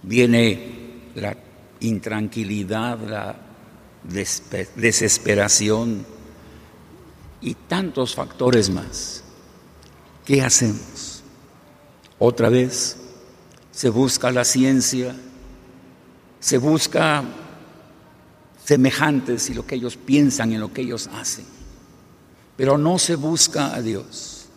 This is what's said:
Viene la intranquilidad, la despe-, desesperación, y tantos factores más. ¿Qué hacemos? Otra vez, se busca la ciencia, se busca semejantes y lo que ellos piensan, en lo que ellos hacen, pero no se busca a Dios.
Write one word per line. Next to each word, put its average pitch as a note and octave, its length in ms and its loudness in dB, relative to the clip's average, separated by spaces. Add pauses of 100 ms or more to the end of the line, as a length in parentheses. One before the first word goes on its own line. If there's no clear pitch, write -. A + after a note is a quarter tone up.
Viene A#2 1120 2
la G2+ 220 -8 (420)
intranquilidad, G#2+ 1200 -4
la G#2+ 360 -8 (720)
despe-, F#2+ 680 -6
desesperación, G#2+ 1300 2 (1400)
y A2+ 120 -6
tantos D#3+ 600 -4
factores B2 540 2
más. - 540 -6 (1040)
¿Qué C#3 160 4
hacemos? - 840 -2 (960)
Otra A#2 300 4
vez, B2+ 480 0 (760)
se - 180 0
busca B2 420 2
la B2 120 2
ciencia, B2+ 720 2 (1200)
se - 180 0
busca D3+ 680 2 (1400)
semejantes C3 840 2
y - 40 -8
lo A2+ 120 -8
que C#3 100 -8
ellos B2 220 -8
piensan, C3 540 2
en A2 80 -2
lo G#2+ 140 -8
que C3 80 -8
ellos B2 320 -8
hacen, - 320 -10 (1120)
pero C#3 200 4
no E3 220 2
se F3 160 0
busca D3+ 580 0
a A#2+ 80 -6
Dios. - 760 -10